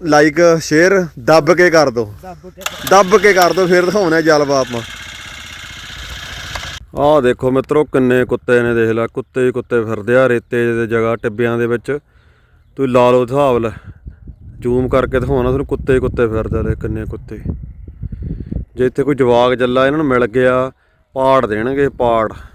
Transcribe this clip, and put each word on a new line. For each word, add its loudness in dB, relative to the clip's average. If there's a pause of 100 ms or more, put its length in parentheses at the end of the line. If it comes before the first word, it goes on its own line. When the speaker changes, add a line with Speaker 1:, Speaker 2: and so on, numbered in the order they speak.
Speaker 1:
ਲਾਈਕ, 2 (240)
ਸ਼ੇਅਰ 2 (120)
ਦੱਬ 4
ਕੇ 4
ਕਰ 4
ਦਿਓ। -4
Speaker 2:
ਦੱਬ -18
ਕੇ। -20 (280)
Speaker 1:
ਦੱਬ 6
ਕੇ 4
ਕਰ 4
ਦਿਓ, 0
ਫਿਰ 4
ਦਿਖਾਉਂਦੇ 0
ਆ 2
ਜਲਵਾ 2
ਆਪਾਂ। -4 (2250)
ਆਹ 4
ਦੇਖੋ 0
ਮਿੱਤਰੋ, 0
ਕਿੰਨੇ 2
ਕੁੱਤੇ 0
ਨੇ, 0
ਦੇਖ 2
ਲੈ, -2
ਕੁੱਤੇ -4
ਹੀ 0
ਕੁੱਤੇ -2
ਫਿਰਦੇ -2
ਆ 4
ਰੇਤੇ -2
ਦੇ -2
ਜਗ੍ਹਾ, -2
ਟਿੱਬਿਆਂ -2
ਦੇ 0
ਵਿੱਚ। -4 (760)
ਤੁਸੀਂ -2
ਲਾ 6
ਲਓ 4
ਹਿਸਾਬ 0
ਲੈ, -4 (920)
ਜ਼ੂਮ -2
ਕਰਕੇ 0
ਦਿਖਾਉਣਾ 0
ਤੁਹਾਨੂੰ, -2
ਕੁੱਤੇ -2
ਹੀ 4
ਕੁੱਤੇ 0
ਫਿਰਦੇ -2
ਆ, -4
ਦੇਖ -4
ਕਿੰਨੇ -6
ਕੁੱਤੇ। -14 (1400)
ਜੇ 0
ਇੱਥੇ -2
ਕੋਈ -2
ਜਵਾਕ 2
ਜੱਲਾ 0
ਇਹਨਾਂ 0
ਨੂੰ 0
ਮਿਲ 2
ਗਿਆ, 0 (420)
ਪਾੜ 2
ਦੇਣਗੇ, -2
ਪਾੜ। 0 (220)